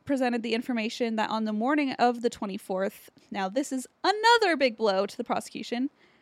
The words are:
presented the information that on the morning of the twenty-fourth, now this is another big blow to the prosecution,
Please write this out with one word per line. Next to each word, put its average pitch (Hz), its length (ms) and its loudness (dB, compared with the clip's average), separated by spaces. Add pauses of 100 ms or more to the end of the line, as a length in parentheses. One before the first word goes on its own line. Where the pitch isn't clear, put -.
presented 247 380 0
the 226 120 -2
information 226 600 -2
that 214 160 0
on 220 140 -2
the 214 80 -2
morning 262 400 0
of 240 300 2
the 233 80 0
twenty-fourth, 196 800 -6 (200)
now 190 180 -4
this 262 220 -2
is 262 160 -6 (160)
another 427 540 4
big 262 200 2
blow 202 300 2
to - 100 -16
the 247 60 -6
prosecution, 226 680 -4 (320)